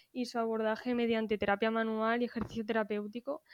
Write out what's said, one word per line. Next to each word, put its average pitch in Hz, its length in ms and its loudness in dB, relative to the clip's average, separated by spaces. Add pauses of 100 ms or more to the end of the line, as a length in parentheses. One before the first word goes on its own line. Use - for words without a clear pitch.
(120)
y 247 140 -4
su 240 140 -4
abordaje 220 560 0
mediante 220 420 2
terapia 202 320 2
manual 226 520 2
y 240 40 2
ejercicio 226 400 -4
terapéutico. 220 800 -2 (100)